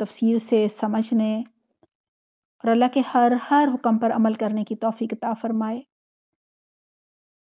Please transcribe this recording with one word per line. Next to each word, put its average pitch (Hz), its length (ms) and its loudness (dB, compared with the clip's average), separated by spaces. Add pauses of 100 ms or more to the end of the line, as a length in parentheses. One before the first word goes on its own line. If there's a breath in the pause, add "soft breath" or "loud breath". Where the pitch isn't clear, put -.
तफसीर 226 400 0
से 214 300 2
समझने 220 640 0 (1300)
और 226 60 0
अल्लाह 240 180 4
के 262 140 0
हर, 240 320 2
हर 285 340 2
हुक्म 240 300 0
पर 226 140 0
अमल 220 240 2
करने 214 280 -2
की 220 120 -6
तौफीक 226 380 -4
अता 233 220 -6
फरमाए, 226 460 -4 (1600)